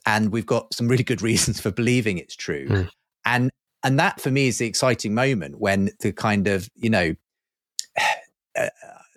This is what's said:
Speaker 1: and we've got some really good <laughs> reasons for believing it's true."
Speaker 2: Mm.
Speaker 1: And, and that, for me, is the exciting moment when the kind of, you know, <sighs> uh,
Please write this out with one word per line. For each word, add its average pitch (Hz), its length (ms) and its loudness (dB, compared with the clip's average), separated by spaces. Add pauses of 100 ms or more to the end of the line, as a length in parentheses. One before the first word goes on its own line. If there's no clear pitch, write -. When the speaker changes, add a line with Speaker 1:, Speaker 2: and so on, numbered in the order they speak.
Speaker 1:
and 107 260 2
we've 113 140 -4
got - 280 -2
some 117 140 0
really 123 160 4
good 113 180 -2
<laughs> 110 80 2
reasons - 300 0
for 110 100 -2
believing 113 480 0
it's - 180 -14
true." 71 320 -6
Speaker 2:
Mm. 95 220 0 (360)
Speaker 1:
And, 123 240 2 (340)
and 135 160 2
that, 185 200 0
for 139 100 -2
me, 135 180 2
is 110 100 -2
the 120 80 0
exciting 110 480 0
moment 110 460 -2
when 98 300 2 (100)
the 104 120 0
kind 104 360 0
of, 98 260 -2
you 113 160 -2
know, 87 240 2 (800)
<sighs> - 640 -4
uh, - 100 -2 (480)